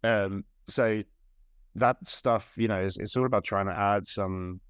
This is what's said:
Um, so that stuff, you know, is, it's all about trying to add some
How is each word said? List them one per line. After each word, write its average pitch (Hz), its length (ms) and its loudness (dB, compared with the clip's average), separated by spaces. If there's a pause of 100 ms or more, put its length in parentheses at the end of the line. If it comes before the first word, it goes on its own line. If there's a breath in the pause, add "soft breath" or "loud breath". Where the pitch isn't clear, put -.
Um, 101 400 2 (240)
so 110 360 0 (720)
that 127 300 4
stuff, - 520 -2
you 113 100 2
know, 101 140 0
is, 95 160 -2
it's 104 180 -6
all 127 100 2
about 123 180 2
trying 98 240 -2
to 90 100 -4
add 101 300 2
some 92 520 -6 (100)